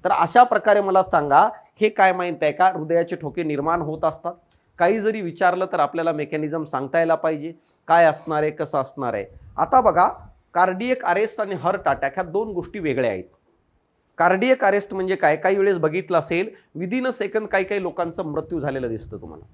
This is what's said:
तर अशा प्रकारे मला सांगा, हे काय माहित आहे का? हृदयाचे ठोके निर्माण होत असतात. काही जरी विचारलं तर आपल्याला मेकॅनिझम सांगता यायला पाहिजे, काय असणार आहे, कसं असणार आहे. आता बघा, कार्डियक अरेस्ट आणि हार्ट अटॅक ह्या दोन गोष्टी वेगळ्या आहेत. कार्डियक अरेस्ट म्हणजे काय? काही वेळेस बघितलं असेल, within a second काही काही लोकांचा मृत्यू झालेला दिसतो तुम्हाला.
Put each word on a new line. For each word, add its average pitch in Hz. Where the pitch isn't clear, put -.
तर 190
अशा 196
प्रकारे 208
मला 190
सांगा, 156
हे 214
काय 190
माहित 180
आहे 151
का? 185
हृदयाचे 170
ठोके 156
निर्माण 156
होत 156
असतात. 165
काही 196
जरी 214
विचारलं 180
तर 170
आपल्याला 165
मेकॅनिझम 151
सांगता 139
यायला 165
पाहिजे, 160
काय 165
असणार 151
आहे, 156
कसं 151
असणार 131
आहे. 101
आता 254
बघा, 180
कार्डियक 185
अरेस्ट 208
आणि 196
हार्ट 175
अटॅक 139
ह्या 185
दोन 202
गोष्टी 175
वेगळ्या 127
आहेत. 92
कार्डियक 190
अरेस्ट 196
म्हणजे 185
काय? 156
काही 185
वेळेस 196
बघितलं 165
असेल, 175
within 208
a 254
second 208
काही 196
काही 196
लोकांचा 175
मृत्यू 156
झालेला 135
दिसतो 107
तुम्हाला. 80